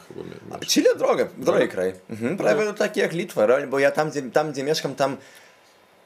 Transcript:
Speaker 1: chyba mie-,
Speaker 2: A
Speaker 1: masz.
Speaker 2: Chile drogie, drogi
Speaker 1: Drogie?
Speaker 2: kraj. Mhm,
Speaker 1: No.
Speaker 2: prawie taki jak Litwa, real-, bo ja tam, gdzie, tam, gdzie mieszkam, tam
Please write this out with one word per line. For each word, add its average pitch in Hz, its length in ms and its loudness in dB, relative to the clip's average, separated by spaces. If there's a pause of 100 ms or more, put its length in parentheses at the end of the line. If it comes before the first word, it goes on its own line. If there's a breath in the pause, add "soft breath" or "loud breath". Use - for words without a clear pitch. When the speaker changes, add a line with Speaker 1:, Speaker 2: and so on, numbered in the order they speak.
Speaker 1:
chyba - 160 -12
mie-, 87 120 -14 (160)
Speaker 2:
A - 60 -10
Speaker 1:
masz. - 100 -12
Speaker 2:
Chile - 280 4
drogie, 156 300 2
drogi - 200 -12
Speaker 1:
Drogie? 156 220 4
Speaker 2:
kraj. 92 260 -2 (160)
Mhm, 113 220 -4
Speaker 1:
No. - 60 -4
Speaker 2:
prawie 208 360 0
taki - 260 -2
jak 175 140 0
Litwa, 165 320 0
real-, 135 220 4
bo 135 120 0
ja 143 120 4
tam, 151 180 0
gdzie, 143 120 -4
tam, 151 300 0
gdzie 135 120 -6
mieszkam, 147 320 -2
tam 135 220 0 (880 loud breath)